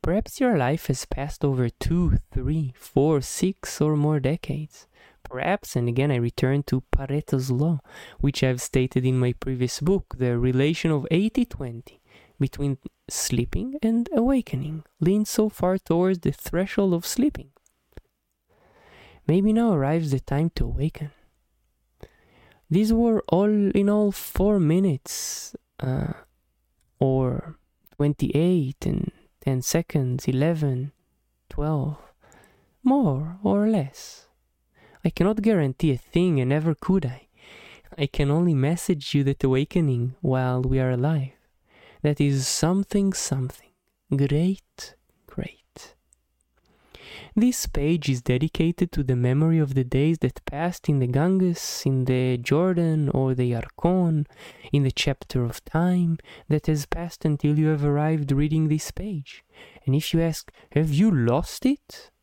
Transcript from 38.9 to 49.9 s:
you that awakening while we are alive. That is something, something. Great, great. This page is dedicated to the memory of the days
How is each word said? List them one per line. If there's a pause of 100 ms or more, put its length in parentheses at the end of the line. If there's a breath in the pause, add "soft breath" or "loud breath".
you
that
awakening
while
we
are
alive. (720 soft breath)
That
is
something,
something. (400)
Great, (320)
great. (1400 loud breath)
This
page
is
dedicated
to
the
memory
of
the
days